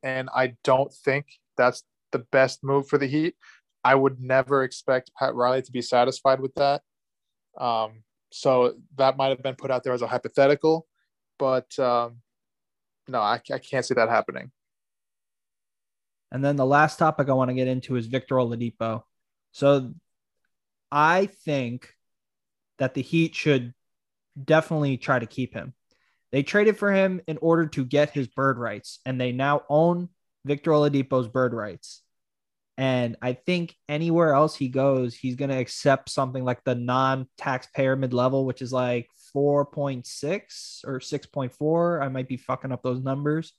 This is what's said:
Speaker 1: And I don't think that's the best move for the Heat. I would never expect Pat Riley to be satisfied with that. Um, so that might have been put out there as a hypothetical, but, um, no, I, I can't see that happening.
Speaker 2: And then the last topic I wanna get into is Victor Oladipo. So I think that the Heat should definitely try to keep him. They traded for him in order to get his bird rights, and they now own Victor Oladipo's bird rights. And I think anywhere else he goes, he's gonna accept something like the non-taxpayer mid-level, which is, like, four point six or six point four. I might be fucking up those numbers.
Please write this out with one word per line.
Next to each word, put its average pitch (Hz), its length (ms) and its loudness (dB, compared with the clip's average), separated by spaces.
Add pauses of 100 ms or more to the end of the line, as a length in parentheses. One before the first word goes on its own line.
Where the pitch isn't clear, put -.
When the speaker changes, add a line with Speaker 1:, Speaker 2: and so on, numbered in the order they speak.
Speaker 1:
And 131 300 -6
I 127 300 0
don't 135 300 4
think 139 340 -2 (300)
that's 123 260 2 (280)
the 131 80 -4
best - 440 0
move 139 240 -2
for 151 100 0
the 139 100 0
Heat. 156 280 -2 (480)
I 127 120 6
would 135 260 2
never 131 420 2
expect 127 520 -4
Pat 131 200 -2
Riley 127 280 0
to - 80 -16
be 123 100 -4
satisfied 131 580 2
with 135 160 -8
that. 143 260 0 (760)
Um, 113 460 -4 (280)
so 123 440 2 (200)
that 135 220 2
might 135 120 0
have 131 140 -4
been 135 120 -6
put 135 160 -8
out 127 120 -4
there 131 100 -4
as 123 80 -4
a 117 60 -4
hypothetical, 143 800 2 (500)
but, 131 420 -2
um, 120 380 0 (920)
no, 127 100 -2
I, 107 220 0 (100)
I 131 60 -4
can't 127 280 -4
see 127 100 -2
that 113 120 4
happening. - 440 -2 (1800)
Speaker 2:
And 135 140 -4
then 143 100 2
the 135 100 2
last 147 320 4
topic 156 300 2
I 139 60 2
wanna 127 220 0
get 127 120 0
into 127 300 -4
is 113 80 -4
Victor 127 300 -4
Oladipo. 117 680 -2 (480)
So 139 420 2 (960)
I 151 360 4 (180)
think 127 500 -4 (840)
that 131 160 -2
the 139 80 -4
Heat 165 340 0
should 127 380 0 (680)
definitely 151 560 2
try 131 220 0
to 117 60 -6
keep 123 280 -8
him. 117 200 -12 (580)
They 139 120 0
traded 208 340 2
for 202 160 0
him 190 340 2
in 156 140 -6
order 165 240 2
to 147 180 -4
get 147 280 2
his 135 160 -4
bird 135 300 0
rights, 107 480 -10
and 131 140 -4
they 127 140 -2
now 139 340 0
own 175 400 2 (380)
Victor 143 260 -2
Oladipo's 139 560 2
bird 123 260 0
rights. 104 480 -12 (760)
And 127 440 0
I 127 120 -2
think 175 420 -4 (140)
anywhere 165 440 2
else 151 220 4
he 131 140 -4
goes, 131 440 0
he's 127 220 -8
gonna 135 240 -4
accept 135 500 0
something 131 360 -4
like 123 180 -4
the 127 120 0
non-taxpayer 131 1200 -2
mid-level, 131 480 0
which 127 160 -6
is, 123 100 -10
like, 123 380 -2 (240)
four 143 320 0
point 139 400 -6
six - 800 -10
or 131 140 -8
six - 260 -8
point 131 280 -8
four. 165 480 0
I 139 60 -2
might 131 200 -6
be 127 100 -6
fucking 131 340 -6
up 123 100 -6
those 127 200 -4
numbers. 143 580 -4